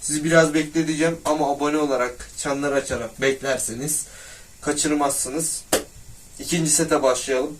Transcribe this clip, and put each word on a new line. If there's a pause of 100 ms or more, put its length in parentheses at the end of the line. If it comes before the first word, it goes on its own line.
Sizi
biraz
bekleteceğim
ama
abone
olarak
çanları
açarak
beklerseniz (560)
kaçırmazsınız. (760)
İkinci
sete
başlayalım.